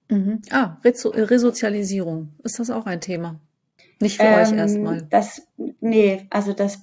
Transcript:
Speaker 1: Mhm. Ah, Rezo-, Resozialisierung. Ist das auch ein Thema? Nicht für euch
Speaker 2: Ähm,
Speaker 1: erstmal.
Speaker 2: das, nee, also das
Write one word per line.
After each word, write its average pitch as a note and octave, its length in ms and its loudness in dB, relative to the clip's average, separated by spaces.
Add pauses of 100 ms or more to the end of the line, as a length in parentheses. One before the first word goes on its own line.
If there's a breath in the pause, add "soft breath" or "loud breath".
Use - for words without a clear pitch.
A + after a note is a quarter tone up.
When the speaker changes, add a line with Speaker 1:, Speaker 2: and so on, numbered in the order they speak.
Speaker 1:
Mhm. G#3 320 0 (100)
Ah, A3+ 320 -2
Rezo-, A#3+ 300 2
Resozialisierung. G3+ 1160 0 (140)
Ist - 160 -8
das A#3 100 -6
auch A3+ 160 -6
ein F3 160 -6
Thema? E3+ 380 -8 (640 soft breath)
Nicht G#3 160 0
für G#3+ 100 4
euch G#3+ 240 6
Speaker 2:
Ähm, G#3+ 60 2
Speaker 1:
erstmal. G3+ 520 -2
Speaker 2:
das, - 380 0 (340)
nee, G#3 480 2
also G3+ 240 -2
das G3+ 300 -2